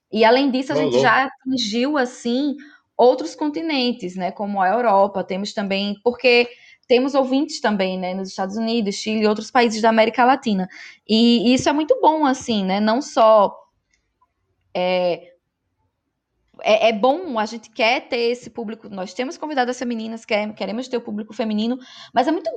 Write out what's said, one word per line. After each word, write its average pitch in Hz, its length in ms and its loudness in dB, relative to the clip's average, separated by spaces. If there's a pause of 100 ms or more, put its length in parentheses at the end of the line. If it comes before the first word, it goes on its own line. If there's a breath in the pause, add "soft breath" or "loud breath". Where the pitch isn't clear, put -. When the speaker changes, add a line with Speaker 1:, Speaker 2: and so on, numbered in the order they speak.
Speaker 1:
E 214 140 0
além 254 260 4
disso, 254 220 -4
a 285 40 -2
Speaker 2:
Ô, - 20 -2
Speaker 1:
gente 277 160 0
Speaker 2:
louco. 262 120 4
Speaker 1:
já 247 200 2
atingiu, 254 720 -4
assim, 247 580 -4 (400 loud breath)
outros 247 400 2
continentes, 269 800 -4
né? 185 160 -6
Como 202 300 -4
a 185 80 2
Europa. 202 560 2
Temos 202 280 -8
também, 202 420 -4 (100)
porque 240 420 2 (380 loud breath)
temos 254 300 2
ouvintes 269 460 0
também, 190 360 -2
né? 185 160 -6
Nos 190 140 -8
Estados 190 300 -8
Unidos, 226 380 -2
Chile 214 260 -4
e 214 60 4
outros 214 220 -2
países 233 320 2
da 226 60 4
América 226 380 4
Latina. 226 420 0 (400 loud breath)
E 233 460 4
isso 262 160 2
é - 20 4
muito 311 300 2
bom, 311 240 4
assim, 240 400 -2
né? 190 160 0
Não 220 200 2
só, 220 540 4 (1200)
é, 180 560 -2 (1300)
é, 214 280 4
é 226 40 2
bom, 262 460 -2
a 214 60 -2
gente 220 240 -12
quer 262 380 -2
ter 233 240 -2
esse 247 180 -8
público, 208 400 -12
nós 196 240 -10
temos 262 240 -6
convidadas 254 420 -4
femininas, 226 460 -8
quer-, 214 280 -2
queremos 214 340 -8
ter 240 100 -4
o 233 40 -6
público 220 320 -10
feminino, 226 460 -2 (340 loud breath)
mas 262 140 2
é 320 40 2
muito 415 260 -4